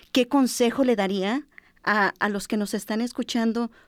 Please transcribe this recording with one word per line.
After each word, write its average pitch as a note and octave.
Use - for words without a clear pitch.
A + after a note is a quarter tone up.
qué B3
consejo B3
le B3
daría G3+
a, G#3
a G#3
los G3+
que A3
nos G#3
están G#3+
escuchando A#3